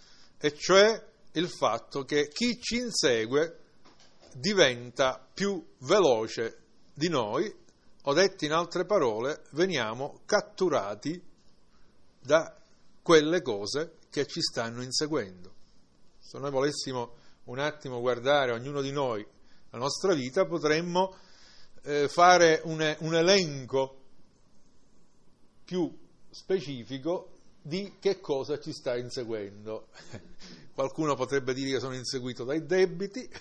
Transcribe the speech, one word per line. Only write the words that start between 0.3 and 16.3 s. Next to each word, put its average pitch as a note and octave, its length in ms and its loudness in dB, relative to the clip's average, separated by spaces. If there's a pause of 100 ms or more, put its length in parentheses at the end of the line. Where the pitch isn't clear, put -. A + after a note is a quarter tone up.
e D3 180 -2
cioè G3+ 520 6 (260)
il E3 140 -2
fatto B2+ 560 -2
che D3 240 0
chi A#3+ 320 -2
ci A3+ 180 -4
insegue D3 800 0 (760)
diventa C3 960 2
più G3 320 -4 (180)
veloce B2+ 760 2 (340)
di D3+ 160 0
noi, C#3 460 -2 (480)
o C#3 100 0
detti F#3 340 2
in D3 60 -2
altre F3 340 -2
parole, C#3 560 0 (100)
veniamo C3+ 720 -2
catturati D3+ 1000 -2 (960)
da D3+ 360 2 (460)
quelle D#3+ 380 6
cose B2 580 -4 (120)
che C#3 160 -2
ci - 140 -8
stanno A#2 420 -4
inseguendo. B2 720 -6 (640)
Se - 200 -18